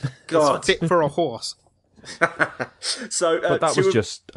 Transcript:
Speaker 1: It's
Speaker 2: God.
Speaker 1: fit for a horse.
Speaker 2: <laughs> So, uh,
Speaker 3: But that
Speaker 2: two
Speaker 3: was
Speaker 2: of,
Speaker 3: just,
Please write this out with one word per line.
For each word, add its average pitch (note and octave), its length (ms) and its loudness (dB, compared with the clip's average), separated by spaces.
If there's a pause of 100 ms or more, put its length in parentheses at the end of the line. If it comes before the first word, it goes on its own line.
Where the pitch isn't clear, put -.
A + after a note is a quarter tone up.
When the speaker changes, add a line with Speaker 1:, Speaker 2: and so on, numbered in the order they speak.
Speaker 1:
It's - 100 -6 (140)
Speaker 2:
God. D3+ 400 2
Speaker 1:
fit F3 200 0
for E3+ 140 4
a D3 80 2
horse. C#3 460 -4 (680)
Speaker 2:
<laughs> - 600 -2 (280)
So, E3 300 0
uh, - 100 -2
Speaker 3:
But - 140 0
that D#3 100 2
Speaker 2:
two D3 80 2
Speaker 3:
was F#3+ 60 2
Speaker 2:
of, G3 80 4
Speaker 3:
just, - 420 -2